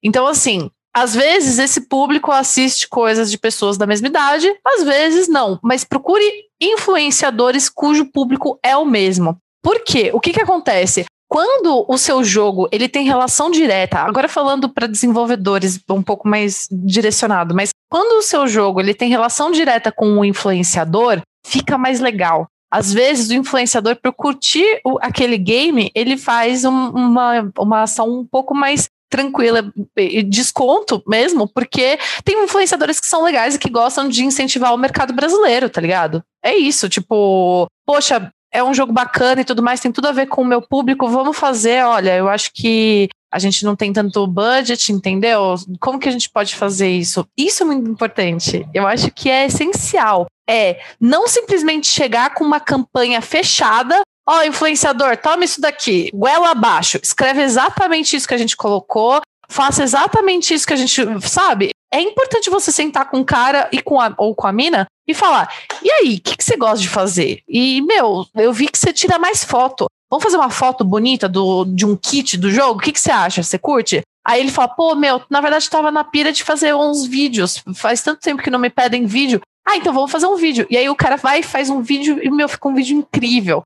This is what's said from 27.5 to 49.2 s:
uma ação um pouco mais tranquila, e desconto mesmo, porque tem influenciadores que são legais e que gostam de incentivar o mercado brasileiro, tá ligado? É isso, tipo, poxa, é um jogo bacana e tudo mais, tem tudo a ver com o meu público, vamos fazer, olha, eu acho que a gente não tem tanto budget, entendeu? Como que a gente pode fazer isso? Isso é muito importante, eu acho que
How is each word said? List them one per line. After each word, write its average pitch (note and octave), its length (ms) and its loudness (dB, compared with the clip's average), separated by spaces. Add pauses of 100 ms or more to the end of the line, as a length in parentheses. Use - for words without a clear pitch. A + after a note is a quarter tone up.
uma G#3+ 260 0
ação A3 280 -2
um A#3+ 160 -6
pouco C4 260 -2
mais C#4 360 0 (200)
tranquila, A#3+ 640 0 (240)
e G#3 280 0
desconto B3+ 840 0
mesmo, A#3 400 0
porque B3+ 500 -2 (280)
tem G#4 180 0
influenciadores F4+ 560 0
que - 80 -6
são D#4+ 160 0
legais C#4 320 2
e C#4 40 -4
que - 120 -4
gostam B3+ 380 0
de B3 160 0
incentivar C4 500 0
o A#3+ 40 -2
mercado C4 340 -2
brasileiro, C#4 580 2
tá - 100 -4
ligado? E3 440 -2 (200)
É B3+ 120 2
isso, C#4+ 320 0
tipo, F#3 800 2 (180)
poxa, C#4+ 460 0 (200)
é B3 100 0
um C4 120 0
jogo B3+ 180 0
bacana B3+ 480 2
e B3+ 40 0
tudo A#3+ 180 -2
mais, A#3+ 180 0
tem B3 120 -2
tudo C4 160 -2
a D4 40 0
ver C4+ 140 0
com C4+ 160 -2
o B3 40 2
meu A#3+ 140 2
público, C4+ 480 -2
vamos C4 280 0
fazer, B3 480 0
olha, F#3+ 320 2
eu F#3+ 120 0
acho G#3 240 -2
que A3 560 2 (240)
a D#3+ 60 -4
gente G3 260 0
não G#3 120 0
tem G3+ 160 -4
tanto G3+ 340 0
budget, A#3 680 0
entendeu? G3 600 0 (240)
Como C4 220 -4
que C#4 80 -2
a C4 40 -2
gente A#3+ 160 -4
pode G3+ 280 -4
fazer G3 320 -2
isso? F3+ 360 -2 (140)
Isso F#4 240 -2
é F4 40 2
muito C4+ 220 -2
importante, F3+ 840 -4
eu G3 120 0
acho A3 260 0
que - 180 -4